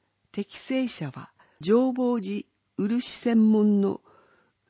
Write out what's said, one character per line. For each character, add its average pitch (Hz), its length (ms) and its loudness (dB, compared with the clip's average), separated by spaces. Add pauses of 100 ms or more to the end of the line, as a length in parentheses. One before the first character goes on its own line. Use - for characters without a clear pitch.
(320)
適 - 200 -10 (160)
正 262 200 -4
社 156 220 -10
は、 - 220 -16 (300)
浄 233 300 2
法 247 300 -2
寺 202 220 -8 (340)
漆 214 240 -2 (220)
専 226 280 4
門 208 300 4
の 196 200 -2 (680)